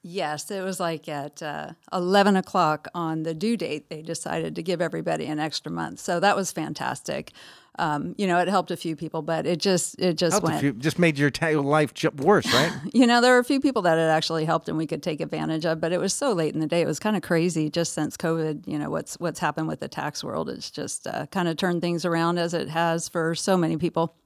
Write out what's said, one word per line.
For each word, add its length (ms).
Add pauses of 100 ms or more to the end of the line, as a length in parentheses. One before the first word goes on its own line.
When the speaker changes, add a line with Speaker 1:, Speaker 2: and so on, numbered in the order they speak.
Speaker 1:
Yes, 480
it 120
was, 180
like, 280
at, 340
uh, 300 (200)
eleven 440
o'clock 580
on 300
the 100
due 240
date, 320
they 100
decided 560
to 60
give 180
everybody 460
an 120
extra 320
month. 280
So 220
that 140
was 160
fantastic. 800 (460)
Um, 380
you 100
know, 120
it 100
helped 220
a 60
few 200
people, 240
but 240
it 140
just, 420
it 160
just 160
Speaker 2:
Helped 140
a 40
Speaker 1:
went. 100
Speaker 2:
few, 120
just 260
made 200
your 100
ta-, 320
life 320
ju-, 240
worse, 380
right? 180 (100)
Speaker 1:
<laughs> 120
You 120
know, 140
there 140
were 40
a 60
few 160
people 220
that 160
it 100
actually 380
helped 240
and 80
we 80
could 160
take 180
advantage 460
of, 120
but 140
it 80
was 140
so 180
late 220
in 60
the 60
day. 140
It 60
was 120
kinda 220
crazy 480
just 240
since 240
covid, 500
you 120
know, 100
what's, 320
what's 200
happened 280
with 120
the 80
tax 360
world. 240
It's 220
just, 360
uh, 200
kinda 280
turned 280
things 240
around 320
as 160
it 160
has 400
for 240
so 240
many 180
people. 380 (120)